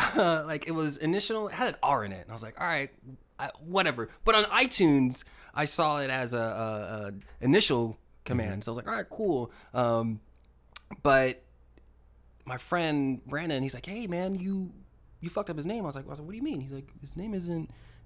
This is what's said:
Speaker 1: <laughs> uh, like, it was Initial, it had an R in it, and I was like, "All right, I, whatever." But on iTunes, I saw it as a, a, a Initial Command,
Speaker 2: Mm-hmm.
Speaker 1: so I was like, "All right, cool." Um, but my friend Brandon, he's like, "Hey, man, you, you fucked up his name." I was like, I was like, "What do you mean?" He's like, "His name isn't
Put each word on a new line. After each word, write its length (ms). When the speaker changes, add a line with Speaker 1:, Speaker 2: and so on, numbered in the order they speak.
Speaker 1:
<laughs> 140
uh, 300
like, 220
it 40
was 240
Initial, 520
it 60
had 140
an 140
R 220
in 80
it, 100
and 80
I 20
was 100
like, 180
"All 60
right, 240
I, 120
whatever." 440
But 120
on 80
iTunes, 800
I 120
saw 340
it 100
as 240
a, 40
a, 680
a 40
Initial 520
Command, 280
Speaker 2:
Mm-hmm. 100
Speaker 1:
so 100
I 20
was 100
like, 40
"All 80
right, 140
cool." 420
Um, 460
but 400
my 120
friend 680
Brandon, 360
he's 120
like, 120
"Hey, 200
man, 280
you, 380
you 100
fucked 200
up 60
his 100
name." 180
I 20
was 100
like, 100
I 40
was 80
like, 80
"What 60
do 40
you 60
mean?" 180
He's 120
like, 160
"His 160
name 180
isn't 360